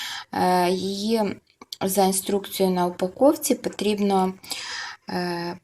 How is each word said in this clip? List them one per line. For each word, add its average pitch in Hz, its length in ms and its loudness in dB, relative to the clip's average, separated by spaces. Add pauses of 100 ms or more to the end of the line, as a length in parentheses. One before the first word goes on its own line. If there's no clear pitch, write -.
(320)
Е, 180 380 2
її 196 720 -2 (400)
за 196 240 2
інструкцією 190 680 0
на 180 120 2
упаковці 240 680 2
потрібно, 196 800 0 (760)
е, 175 560 -4